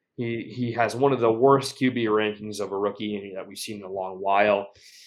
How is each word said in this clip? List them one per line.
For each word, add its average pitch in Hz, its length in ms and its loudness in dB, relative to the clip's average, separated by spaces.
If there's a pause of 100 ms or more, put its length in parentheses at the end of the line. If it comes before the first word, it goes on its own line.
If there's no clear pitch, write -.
(160)
he, 117 380 -6
he 120 200 -4
has 113 220 0
one 135 180 2
of 117 60 -2
the 117 120 4
worst 135 460 4
Q 127 140 2
B 117 140 -2
rankings 107 540 0
of 95 120 -6
a 98 60 -4
rookie 101 580 -4
that 92 120 -10
we've 98 100 -18
seen 107 200 -10
in 101 60 -14
a 95 80 -12
long 95 240 -8
while. 101 520 2 (400)